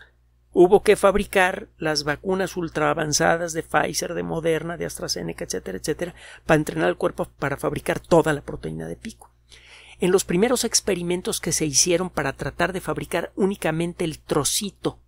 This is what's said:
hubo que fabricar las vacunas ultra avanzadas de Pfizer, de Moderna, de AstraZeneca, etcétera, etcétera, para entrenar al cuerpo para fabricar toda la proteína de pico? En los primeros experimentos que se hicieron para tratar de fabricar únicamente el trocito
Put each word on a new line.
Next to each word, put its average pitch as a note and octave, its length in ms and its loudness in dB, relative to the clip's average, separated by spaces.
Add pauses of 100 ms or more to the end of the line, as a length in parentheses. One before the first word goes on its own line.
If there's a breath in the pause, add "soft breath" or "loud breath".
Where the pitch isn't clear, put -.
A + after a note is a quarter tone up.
(540 loud breath)
hubo F3+ 280 8
que G3+ 140 6
fabricar F#3+ 840 2
las D#3 260 -2
vacunas F#3 540 -2
ultra D#3 320 0
avanzadas E3 640 0
de D#3+ 80 -4
Pfizer, D#3+ 540 -2
de E3+ 80 -4
Moderna, E3 520 -2
de E3 100 -6
AstraZeneca, E3+ 600 -8
etcétera, F#3 320 -8
etcétera, E3+ 380 -6 (320 loud breath)
para E3 100 6
entrenar D#3+ 300 0
al F3+ 100 -2
cuerpo D#3+ 280 -4 (120)
para C#3+ 200 -4
fabricar D3 420 -4
toda D#3+ 340 4
la C#3 80 -4
proteína D#3+ 460 -10
de - 80 -10
pico? - 340 -18 (680 loud breath)
En F3+ 120 2
los F#3 140 4
primeros A#3 380 2
experimentos F#3 760 -2
que F3 120 -4
se D#3 160 0
hicieron F3 420 2
para C#3 240 -4
tratar E3+ 400 -4
de F3+ 80 -6
fabricar E3 540 -4
únicamente F3 680 -2
el D#3+ 140 -4
trocito - 800 -2 (100)